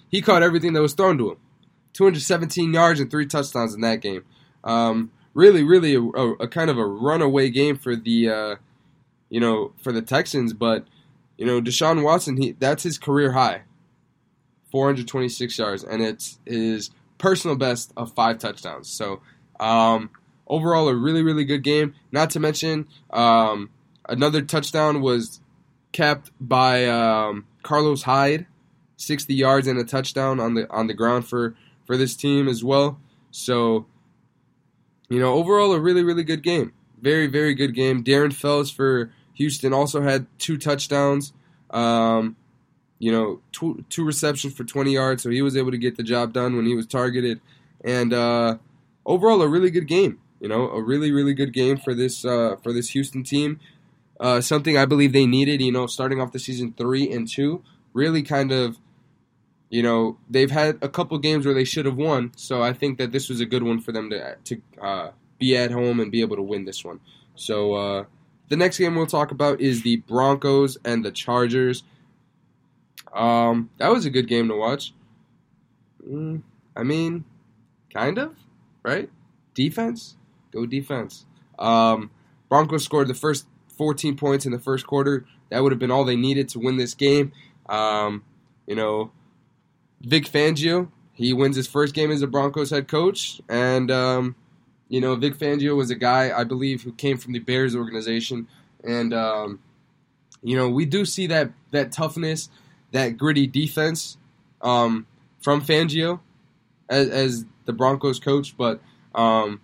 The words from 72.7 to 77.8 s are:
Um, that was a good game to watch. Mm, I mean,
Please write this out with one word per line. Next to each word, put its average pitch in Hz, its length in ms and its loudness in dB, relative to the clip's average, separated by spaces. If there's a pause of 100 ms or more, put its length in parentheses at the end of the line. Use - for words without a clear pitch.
Um, 117 640 0
that 165 120 2
was 233 140 2
a 139 60 -4
good 123 180 0
game 117 200 0
to 107 60 -2
watch. 117 380 -4 (1160)
Mm, 156 340 -8 (340)
I 113 60 -6
mean, 165 420 -2 (680)